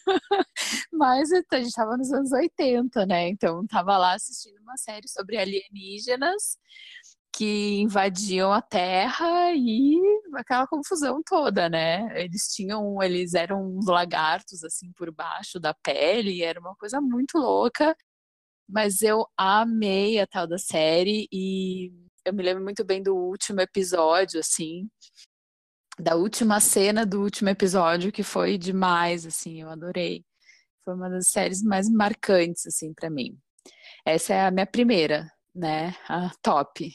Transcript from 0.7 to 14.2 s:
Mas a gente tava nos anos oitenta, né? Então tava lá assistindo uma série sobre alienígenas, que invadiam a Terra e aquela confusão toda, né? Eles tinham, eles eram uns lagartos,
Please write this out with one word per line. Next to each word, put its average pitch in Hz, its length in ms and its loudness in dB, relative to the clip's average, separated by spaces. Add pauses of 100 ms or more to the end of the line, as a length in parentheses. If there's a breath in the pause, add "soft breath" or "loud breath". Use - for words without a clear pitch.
Mas 285 400 2
a 339 240 2
gente 240 160 -2
tava 226 240 -2
nos 262 160 -2
anos 269 200 0
oitenta, 254 760 2
né? 175 220 2
Então 185 380 -2
tava 196 300 2
lá 180 180 4
assistindo - 460 -12
uma 240 160 -18
série 214 320 -12
sobre 196 300 -8
alienígenas, 202 1200 -4 (760 soft breath)
que 208 480 -2
invadiam 196 720 0
a 214 80 2
Terra 254 920 0
e 269 420 4 (380)
aquela 254 320 0
confusão 294 560 -2
toda, 226 460 2
né? 165 420 0 (100)
Eles 180 320 -6
tinham, 202 480 -4
eles 180 340 0
eram 185 440 -2
uns 208 80 -2
lagartos, 170 800 0